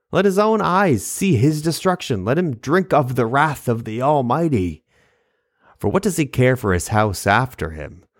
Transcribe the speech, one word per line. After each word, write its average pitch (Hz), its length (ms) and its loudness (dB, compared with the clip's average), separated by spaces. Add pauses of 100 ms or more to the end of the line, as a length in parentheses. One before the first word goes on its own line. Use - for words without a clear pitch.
(120)
Let 180 140 2
his 196 140 2
own 214 200 2
eyes 175 460 2
see 190 300 0
his 151 260 2
destruction. 156 640 -2
Let 135 140 0
him 160 160 -2
drink 165 380 0
of 127 220 2
the 120 120 2
wrath 139 400 -2
of 117 160 -2
the 110 180 -6
Almighty. 127 800 0 (960)
For 104 100 -4
what 185 140 0
does 185 160 -2
he 160 80 0
care 127 300 2
for 101 180 0
his 87 140 -2
house 107 400 0
after 107 420 0
him? 78 360 -14 (140)